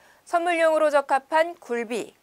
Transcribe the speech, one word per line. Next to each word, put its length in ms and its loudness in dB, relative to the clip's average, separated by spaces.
선물용으로 680 0
적합한 640 0
굴비, 680 -8